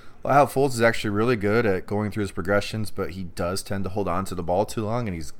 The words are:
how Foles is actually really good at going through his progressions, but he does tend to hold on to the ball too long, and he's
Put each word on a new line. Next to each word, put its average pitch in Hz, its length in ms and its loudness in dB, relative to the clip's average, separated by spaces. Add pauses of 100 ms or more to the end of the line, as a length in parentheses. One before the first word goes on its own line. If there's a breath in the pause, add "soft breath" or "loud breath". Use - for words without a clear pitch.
(240 loud breath)
how 135 220 6
Foles 135 240 2
is 113 120 0
actually 113 280 2
really 113 260 2
good 104 300 2
at 92 200 2
going 104 260 -2
through 107 100 -2
his 98 100 -2
progressions, 101 580 0
but 92 220 -4
he 92 140 -8
does 90 360 -4
tend 98 220 -4
to 95 60 -2
hold 101 180 -2
on 92 180 0
to 92 100 -6
the 87 80 -4
ball 90 220 2
too 110 200 -4
long, 117 220 -2
and 90 80 -2
he's 82 240 -6